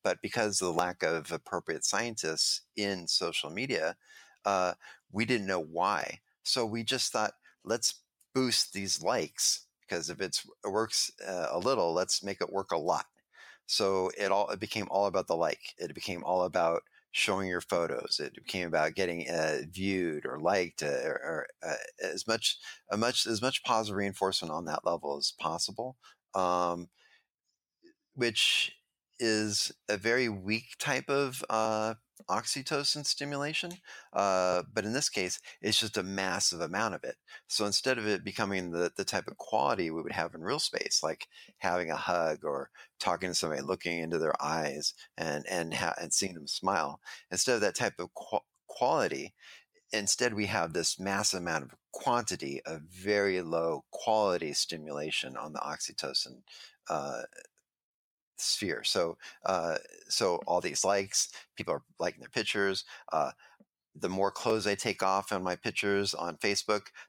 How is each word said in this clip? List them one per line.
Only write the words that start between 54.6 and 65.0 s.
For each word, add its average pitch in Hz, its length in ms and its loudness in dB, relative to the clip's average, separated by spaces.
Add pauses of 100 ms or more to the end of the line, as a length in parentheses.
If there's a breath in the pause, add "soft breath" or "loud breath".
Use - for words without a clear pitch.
on 151 180 -8
the 147 60 -6
oxytocin, - 840 -6 (440 loud breath)
uh, 71 360 -2 (1200)
sphere. - 400 0
So, 85 360 0 (260 loud breath)
uh, 85 320 2 (320)
so 92 280 2 (100)
all 87 140 2
these 85 220 -2
likes, 98 460 2 (260 loud breath)
people - 200 -2
are 69 80 -6 (160)
liking 87 220 -2
their - 80 -16
pictures. 101 560 0 (280 loud breath)
Uh, 71 200 2 (600 loud breath)
the 87 140 -2
more 95 220 2
clothes 110 340 0
I 101 80 2
take 101 300 -2